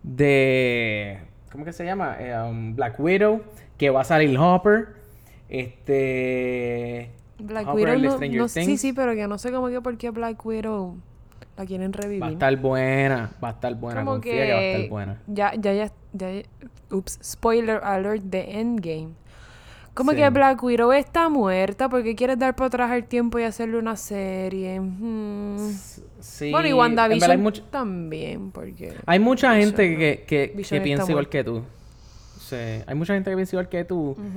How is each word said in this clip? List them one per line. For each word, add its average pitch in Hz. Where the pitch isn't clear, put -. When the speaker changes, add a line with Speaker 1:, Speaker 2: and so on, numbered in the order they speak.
Speaker 1:
de, 123
¿cómo 143
que 165
se 170
llama? 180
Eh, 123
um, 113
Black 120
Widow, 202
que 143
va 131
a -
salir 151
Hopper. 185
Este, 123
Speaker 2:
Black 214
Speaker 1:
Hopper, 143
Speaker 2:
Widow 214
Speaker 1:
el 262
de 269
Speaker 2:
no, 269
Speaker 1:
Stranger 233
Speaker 2:
no, 240
sí, 170
Speaker 1:
Things. 294
Speaker 2:
sí, 269
pero 247
que 214
no 202
sé 247
cómo 254
que 247
por 240
qué 240
Black 226
Widow 220
la 196
quieren 185
revivir. 202
Speaker 1:
Va -
a 156
estar 147
buena, 131
va 120
a -
estar 120
buena, 117
Speaker 2:
Como 269
Speaker 1:
confía 254
que 214
va -
a -
estar 190
Speaker 2:
que -
Speaker 1:
buena. 101
Speaker 2:
ya, 202
ya, 202
ya, 208
ya, 185
ups, -
spoiler 226
alert 196
de 190
Endgame. 170
Como 262
Speaker 1:
Sí. 294
Speaker 2:
que 285
Black 269
Widow 240
está 294
muerta, 202
¿por 247
qué 226
quieres 247
dar 262
para 262
atrás 247
el 240
tiempo 240
y 233
hacerle 226
una 220
serie? 190
Hmm. 202
Speaker 1:
S-, 196
sí, -
Speaker 2:
Bueno, 320
y 294
Speaker 1:
en 262
verdad 233
hay 220
Speaker 2:
WandaVision 175
Speaker 1:
mucho 214
Speaker 2:
también, 180
porque -
Speaker 1:
hay 175
mucha 254
Speaker 2:
Vision 208
Speaker 1:
gente 196
Speaker 2:
no. 160
Speaker 1:
que, 156
que, 139
Speaker 2:
Vision -
Speaker 1:
que 101
Speaker 2:
está 143
Speaker 1:
piensa 143
igual 143
Speaker 2:
muerta. -
Speaker 1:
que 139
tú. 117
Sí, -
hay 135
mucha 170
gente 196
que 190
piensa 185
igual 180
que 175
tú, 170
Speaker 2:
Ujú. 135